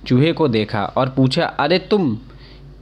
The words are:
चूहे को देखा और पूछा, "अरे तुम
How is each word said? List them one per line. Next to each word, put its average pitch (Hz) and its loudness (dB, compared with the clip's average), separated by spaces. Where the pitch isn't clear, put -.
चूहे 139 2
को 160 0
देखा 107 -2
और 131 -2
पूछा, 135 0
"अरे 156 0
तुम 165 -2